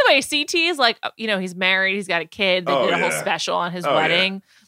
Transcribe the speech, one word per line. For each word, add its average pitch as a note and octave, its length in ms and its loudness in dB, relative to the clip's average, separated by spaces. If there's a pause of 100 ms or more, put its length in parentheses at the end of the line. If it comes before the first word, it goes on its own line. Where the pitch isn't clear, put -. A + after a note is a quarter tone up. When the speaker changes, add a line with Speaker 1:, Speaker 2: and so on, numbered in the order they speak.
Speaker 1:
the G#4 80 6
way, C#4 80 4
C D4 240 -2
T E4 240 -2
is, E4+ 100 -4
like, A#3 240 2
uh, - 140 -6
you A3 100 -8
know, G#3 120 0
he's F#3 160 -6
married, F#3+ 400 2
he's G3+ 120 -4
got E3+ 160 -2
a E3 40 -10
kid. F#3 400 0
They C#3+ 60 0
Speaker 2:
Oh, C3 120 2
Speaker 1:
did E3+ 100 2
a E3+ 40 0
whole E3+ 100 0
Speaker 2:
yeah. D#3 120 -4
Speaker 1:
special E3 360 -2
on F3 160 -2
his F3+ 120 -6
Speaker 2:
Oh, D3 60 0
yeah. B2+ 60 4
Speaker 1:
wedding. F#3 460 0 (260)